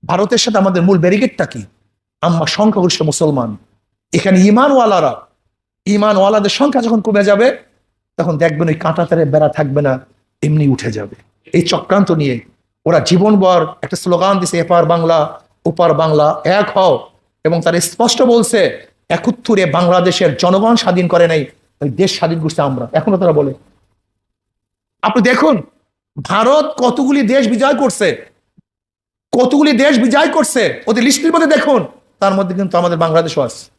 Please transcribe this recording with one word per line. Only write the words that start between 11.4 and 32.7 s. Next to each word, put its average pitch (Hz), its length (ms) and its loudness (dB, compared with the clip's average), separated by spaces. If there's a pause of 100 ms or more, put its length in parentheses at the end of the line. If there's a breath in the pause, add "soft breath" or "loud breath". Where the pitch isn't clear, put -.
এই 180 80 2
চক্রান্ত 185 500 0
নিয়ে 143 280 -2 (460)
ওরা 160 140 2
জীবনভর 180 840 2
একটা - 140 -10
স্লোগান 185 440 0
দিছে, 175 200 -4
"এপার 170 260 2
বাংলা, 165 560 0 (240)
ওপার 165 280 0
বাংলা, 151 520 0
এক 196 320 0
হও", 170 320 0 (340)
এবং 160 180 -2
তারা 165 180 0
স্পষ্ট - 420 -2
বলছে, 233 680 0 (220)
"একত্তরে 208 560 0
বাংলাদেশের 175 720 2
জনগণ 196 380 2
স্বাধীন 180 320 0
করে 170 200 2
নাই, 160 180 -2 (360)
ওই 143 80 -4
দেশ 185 280 -2
স্বাধীন 165 240 -4
করছে 156 200 -4
আমরা", 127 300 -4
এখনো 170 260 -2
তারা 175 140 0
বলে। 143 220 0 (1500)
আপনি 233 200 0
দেখুন, 247 420 0 (580)
ভারত 240 440 0 (120)
কতগুলি 269 440 0
দেশ 247 260 0
বিজয় 247 280 0
করছে, 214 500 -2 (1080)
কতগুলি 277 400 2
দেশ 269 280 2
বিজয় 269 320 2
করছে, 220 560 -2
ওদের 220 160 0
লিস্টের 285 300 0
মধ্যে 330 140 2
দেখুন, 269 400 0 (320)
তার 196 140 0
মধ্যে 190 220 -2
কিন্তু 190 220 -2